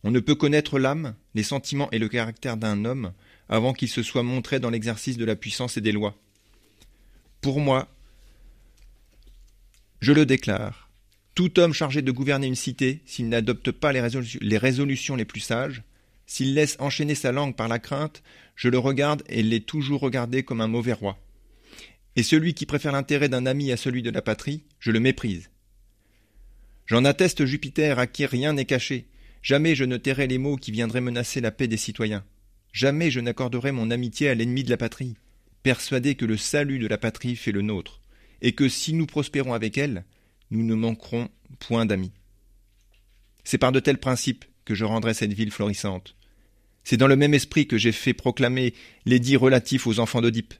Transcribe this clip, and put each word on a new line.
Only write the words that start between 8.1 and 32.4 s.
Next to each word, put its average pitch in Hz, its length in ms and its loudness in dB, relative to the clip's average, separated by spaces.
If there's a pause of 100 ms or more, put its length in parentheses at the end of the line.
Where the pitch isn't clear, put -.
je 120 120 6
le 147 140 6
déclare, 117 640 -2 (460)
tout 175 260 2
homme 170 120 6
chargé 143 300 -2
de 131 100 0
gouverner 135 340 0
une 127 80 -2
cité, 131 500 -2
s'il 120 240 -6
n'adopte 117 420 0
pas 143 220 -2
les 127 80 0
résolu-, 120 400 -4
les 104 180 2
résolutions 131 580 0
les 113 80 -2
plus - 160 -10
sages, 123 420 -4 (440)
s'il 135 280 -2
laisse 151 260 2
enchaîner 147 340 -2
sa 135 160 -2
langue 135 240 -2
par 113 140 -4
la 117 100 0
crainte, - 440 -6 (340)
je - 120 0
le 123 100 4
regarde 139 500 0
et 113 140 0
l'ai 110 180 2
toujours 139 400 -2
regardé 127 420 -2
comme 117 180 -4
un 110 80 0
mauvais 117 240 0
roi. 101 260 -6 (1000)
Et 123 60 4
celui 156 320 4
qui - 120 -8
préfère 147 260 -2
l'intérêt 139 360 0
d'un 127 180 0
ami 139 240 0
à 120 60 0
celui 123 260 -4
de 117 80 -4
la 110 120 -4
patrie, 143 420 -4 (160)
je 117 100 -2
le 110 100 4
méprise. 113 500 0 (1400)
J'en 117 180 2
atteste 143 400 4
Jupiter 143 540 0
à 123 80 2
qui 143 200 -4
rien 135 260 0
n'est 135 140 -2
caché. 123 400 -2 (360)
Jamais 151 320 4
je 135 100 0
ne 127 120 -2
tairai 135 320 0
les 127 100 0
mots 139 180 -2
qui 127 140 -10
viendraient 113 300 -2
menacer 123 400 -4
la 113 100 0
paix 127 160 -2
des 110 100 0
citoyens. 107 480 -4 (480)